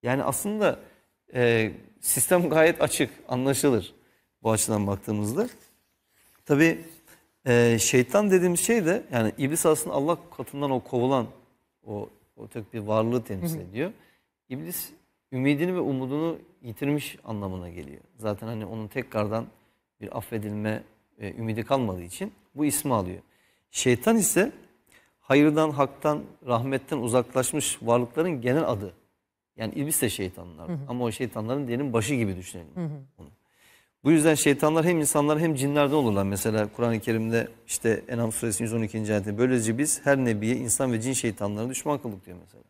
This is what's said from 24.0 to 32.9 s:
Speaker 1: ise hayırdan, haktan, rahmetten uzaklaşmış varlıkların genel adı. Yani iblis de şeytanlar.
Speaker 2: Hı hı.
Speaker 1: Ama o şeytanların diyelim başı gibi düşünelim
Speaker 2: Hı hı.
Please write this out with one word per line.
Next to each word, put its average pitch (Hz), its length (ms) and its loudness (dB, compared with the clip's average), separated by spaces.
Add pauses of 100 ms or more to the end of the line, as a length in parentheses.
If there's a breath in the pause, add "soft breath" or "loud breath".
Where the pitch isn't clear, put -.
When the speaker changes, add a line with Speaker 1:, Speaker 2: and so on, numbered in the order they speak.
Speaker 1:
ise 196 360 2 (680 soft breath)
hayırdan, 151 500 4
haktan, 147 520 0 (240)
rahmetten 131 520 -2
uzaklaşmış 123 840 0
varlıkların 123 580 0
genel 127 280 0
adı. 101 260 -4 (640)
Yani 110 180 -8
iblis 147 280 -2
de 113 80 2
şeytanlar. 87 580 -10
Speaker 2:
Hı 180 40 -6
hı. 160 60 -6 (100)
Speaker 1:
Ama 123 160 -4
o 113 60 0
şeytanların 120 580 -4
diyelim 123 240 -2
başı 117 220 0
gibi 104 220 0
düşünelim 87 380 -16
Speaker 2:
Hı 180 60 -8
hı. 151 200 -8 (180)